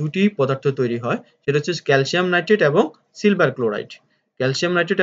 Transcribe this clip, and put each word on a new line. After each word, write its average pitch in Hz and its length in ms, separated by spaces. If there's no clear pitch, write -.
দুটি 156 220
পদার্থ 135 260
তৈরি 120 240
হয়, 151 140
সেটা 143 160
হচ্ছে 147 140
ক্যালসিয়াম 143 460
নাইট্রেট 175 260
এবং 190 140
সিলভার 175 360
ক্লোরাইড। 113 340
ক্যালসিয়াম 131 380
নাইট্রেট 175 260